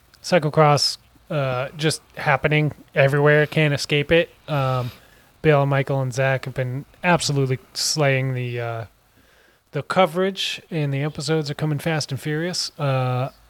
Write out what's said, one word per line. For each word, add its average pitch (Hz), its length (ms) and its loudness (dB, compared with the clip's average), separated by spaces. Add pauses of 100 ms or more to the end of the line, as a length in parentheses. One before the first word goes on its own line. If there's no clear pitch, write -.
(300)
cyclocross, 151 680 4 (320)
uh, 135 460 -2
just 151 260 -2 (140)
happening 151 560 0 (220)
everywhere. 147 520 4
Can't 151 260 0
escape 147 380 -2
it. 170 200 4 (180)
Um, 131 420 -2 (520)
Bill, 143 240 4
Michael, 139 340 0
and 131 120 -4
Zach 135 340 -2
have 127 80 -10
been 127 300 -6 (200)
absolutely 139 540 0 (140)
slaying 135 640 0
the, 120 260 -6
uh, 117 240 -8 (840)
the 139 140 -6
coverage, 185 760 -2 (100)
and 147 220 -2
the 139 100 -2
episodes 151 480 -4
are 147 40 -6
coming 151 240 -2
fast 156 320 -4
and 131 100 -6
furious. 160 580 -6
Uh, 131 520 -2 (200)